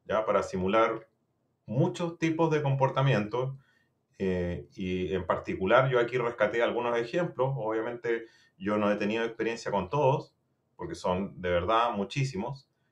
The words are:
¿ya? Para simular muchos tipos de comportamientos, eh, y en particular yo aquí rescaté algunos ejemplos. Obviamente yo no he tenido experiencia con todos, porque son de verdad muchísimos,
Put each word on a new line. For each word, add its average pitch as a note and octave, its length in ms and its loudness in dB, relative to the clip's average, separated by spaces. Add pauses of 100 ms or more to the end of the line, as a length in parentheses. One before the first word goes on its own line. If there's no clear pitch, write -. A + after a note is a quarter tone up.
¿ya? G2+ 200 0
Para G2+ 180 4
simular G2 640 2 (580)
muchos E3+ 520 0
tipos D#3+ 320 2
de D3+ 120 2
comportamientos, C3+ 920 2 (640)
eh, F2+ 560 -2
y F#2 400 -4
en F2 120 -4
particular G#2 640 2
yo B2 80 2
aquí A#2+ 200 0
rescaté A#2 440 0
algunos A#2 360 0
ejemplos. C#3 580 -2
Obviamente A#2 720 -4 (300)
yo G#2 200 -2
no G#2 160 2
he G2+ 40 0
tenido G#2+ 280 0
experiencia A2+ 480 -4
con F#2+ 160 0
todos, C#3+ 480 0 (400)
porque E2+ 180 -10
son F#2+ 460 -2
de F2+ 100 -2
verdad A2+ 420 2
muchísimos, G#2+ 800 -6 (220)